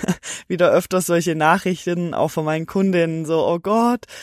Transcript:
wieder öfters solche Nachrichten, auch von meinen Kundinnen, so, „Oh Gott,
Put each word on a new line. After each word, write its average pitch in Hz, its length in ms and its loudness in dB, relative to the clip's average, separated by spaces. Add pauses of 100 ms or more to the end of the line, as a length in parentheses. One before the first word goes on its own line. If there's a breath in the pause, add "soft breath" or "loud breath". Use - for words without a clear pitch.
(480 loud breath)
wieder 175 220 2
öfters 180 340 0
solche 170 300 0
Nachrichten, 175 800 0
auch 156 160 0
von 156 160 -4
meinen 160 180 -2
Kundinnen, 170 600 0
so, 160 200 0
„Oh 170 120 0
Gott, 226 480 0 (160 loud breath)